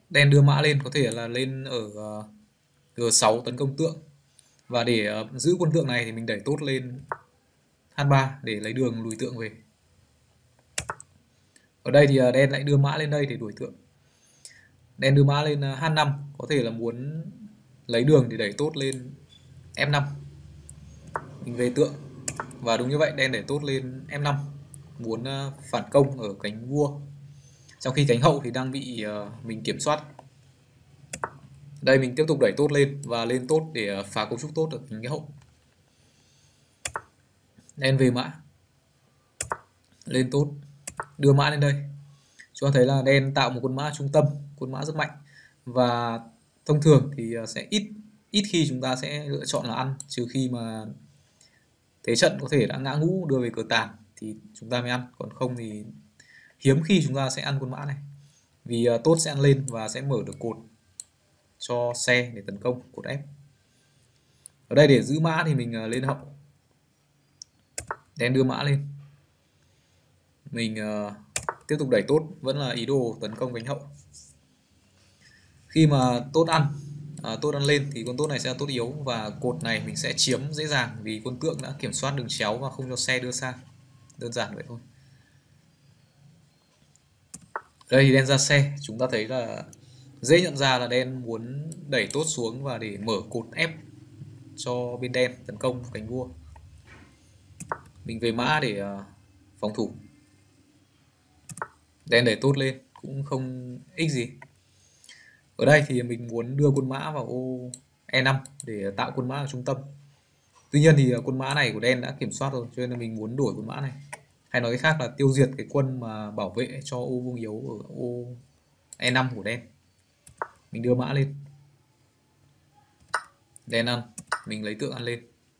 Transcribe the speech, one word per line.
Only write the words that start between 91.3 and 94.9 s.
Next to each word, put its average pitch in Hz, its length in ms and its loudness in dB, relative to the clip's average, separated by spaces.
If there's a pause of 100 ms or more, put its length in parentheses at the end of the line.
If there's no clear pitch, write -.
đẩy 117 240 0
tốt 147 100 0
xuống 127 400 -4
và 127 140 -6
để 107 200 -8
mở 110 160 -2 (160)
cột 113 160 -6 (100)
ép 165 140 0 (840)
cho 123 460 -6